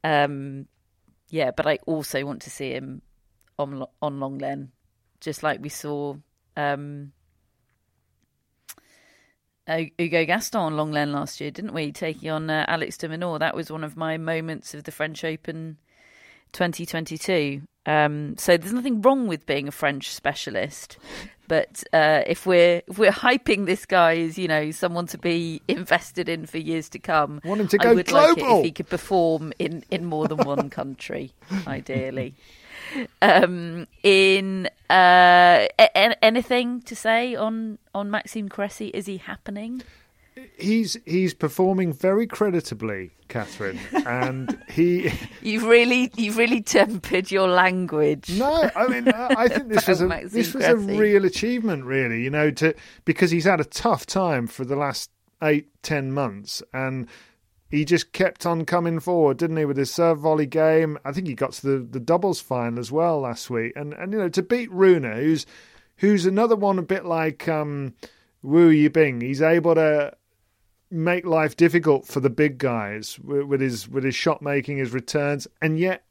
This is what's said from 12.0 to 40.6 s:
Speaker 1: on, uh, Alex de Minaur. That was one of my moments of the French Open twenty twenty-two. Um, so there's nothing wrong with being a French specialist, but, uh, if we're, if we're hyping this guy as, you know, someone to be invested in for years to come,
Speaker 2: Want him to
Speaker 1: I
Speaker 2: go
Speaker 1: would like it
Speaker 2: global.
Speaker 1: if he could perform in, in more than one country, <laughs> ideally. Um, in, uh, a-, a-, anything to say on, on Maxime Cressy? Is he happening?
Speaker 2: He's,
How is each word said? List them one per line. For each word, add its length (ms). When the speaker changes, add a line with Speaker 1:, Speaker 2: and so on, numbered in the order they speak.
Speaker 1:
on, 200
uh, 180
Alex 300
de 100
Minaur. 300
That 180
was 160
one 120
of 120
my 220
moments 560
of 100
the 80
French 320
Open 540
twenty 340
twenty-two. 760
Um, 520
so 180
there's 160
nothing 300
wrong 240
with 200
being 220
a 40
French 420
specialist, 840
but, 440
uh, 340
if 200
we're, 400
if 100
we're 160
hyping 540
this 180
guy 360
as, 180
you 100
know, 220
someone 380
to 100
be 500
invested 600
in 160
for 100
years 340
to 80
come, 460
Speaker 2:
Want 160
him 80
to 120
Speaker 1:
I 40
Speaker 2:
go 100
Speaker 1:
would 160
like 200
it 80
Speaker 2:
global. 220
Speaker 1:
if 40
he 80
could 160
perform 680
in, 320
in 160
more 200
than 120
one 320
country, 640
<laughs> 160
ideally. 680
Um, 640
in, 640
uh, 800
a-, 160
a-, 300
anything 580
to 140
say 380
on, 420
on 160
Maxime 380
Cressy? 400
Is 160
he 140
happening? 640
Speaker 2:
He's, 380